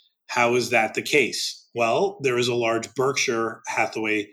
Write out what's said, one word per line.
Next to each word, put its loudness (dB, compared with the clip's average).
How 2
is 0
that 2
the -2
case? 0
Well, 0
there 0
is 2
a -2
large -2
Berkshire -2
Hathaway -2